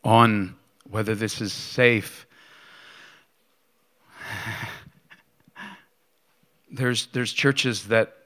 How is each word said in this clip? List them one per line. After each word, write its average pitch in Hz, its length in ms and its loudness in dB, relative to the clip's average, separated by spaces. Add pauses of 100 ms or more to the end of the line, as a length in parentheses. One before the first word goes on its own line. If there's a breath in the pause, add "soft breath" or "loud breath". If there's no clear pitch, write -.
on 110 520 4 (340)
whether 107 260 -4
this 107 240 -6
is 104 140 -6
safe." - 760 0
<sighs> - 60 -20 (4000 loud breath)
There's, 123 340 -2
there's 123 260 -6
churches 113 560 0
that 113 260 2 (100)